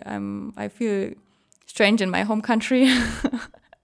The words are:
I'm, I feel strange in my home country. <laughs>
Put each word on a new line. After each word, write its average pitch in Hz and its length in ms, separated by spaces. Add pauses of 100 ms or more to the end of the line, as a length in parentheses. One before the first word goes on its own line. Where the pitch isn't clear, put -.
I'm, 101 540
I 208 100
feel 202 460 (500)
strange 208 380
in 185 80
my 180 120
home 214 200
country. 247 520
<laughs> 247 40 (840)